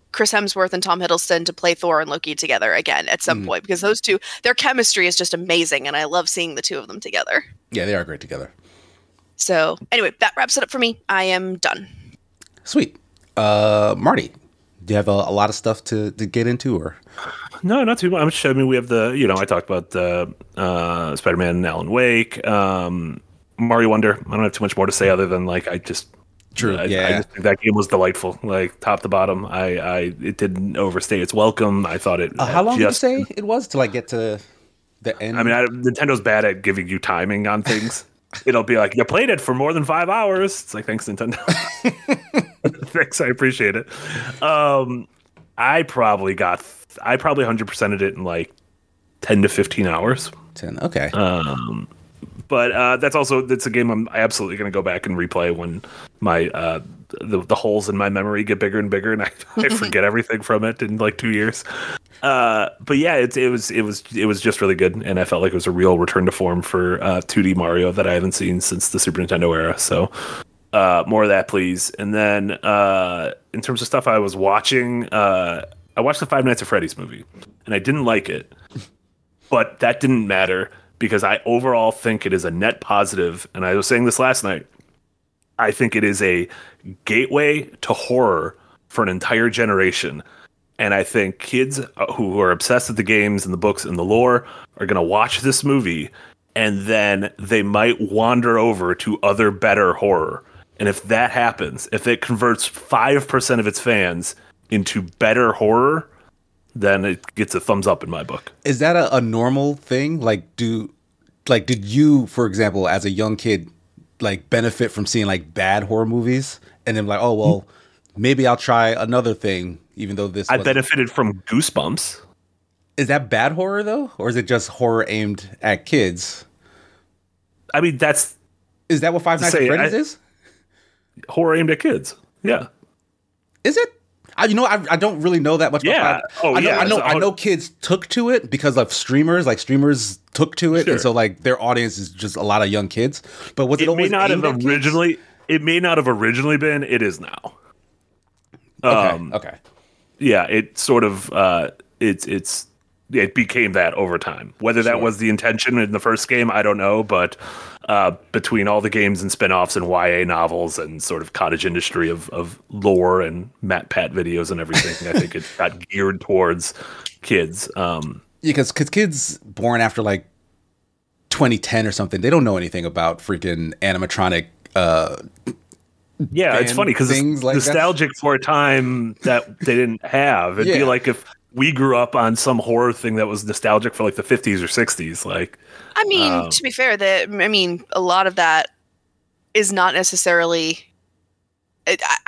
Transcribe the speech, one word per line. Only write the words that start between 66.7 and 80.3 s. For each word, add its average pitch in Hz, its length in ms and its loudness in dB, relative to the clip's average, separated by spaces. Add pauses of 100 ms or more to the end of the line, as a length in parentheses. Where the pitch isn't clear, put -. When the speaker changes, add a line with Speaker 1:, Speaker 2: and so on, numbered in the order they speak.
Speaker 3:
uh, 92 200 0
two - 200 0
D 92 120 4
Mario 87 380 2
that 95 140 0
I 87 80 0
haven't 90 180 0
seen 90 280 -2
since - 300 -2
the - 80 -2
Super 90 240 0
Nintendo 85 340 0
era. 82 220 -2
So, - 320 0 (640)
uh, 90 340 4
more 107 160 2
of 104 80 4
that, 98 180 2
please. 92 500 -2
And 104 160 -4
then, 104 380 2 (120)
uh, 95 680 2 (220)
in 113 60 -6
terms 120 200 -4
of 120 60 -6
stuff 131 220 0
I 110 100 4
was 101 180 -2
watching, 117 720 0
uh, 92 580 0 (300)
I - 40 -2
watched 143 200 0
the 151 60 -4
Five 139 180 0
Nights 123 180 2
at - 60 -10
Freddy's 85 300 0
movie, - 260 -14 (400)
and 107 100 -6
I 101 40 2
didn't 135 260 0
like 113 240 0
it, - 240 -10 (960)
but 117 320 0
that 117 200 2
didn't 127 260 2
matter 92 440 0 (280)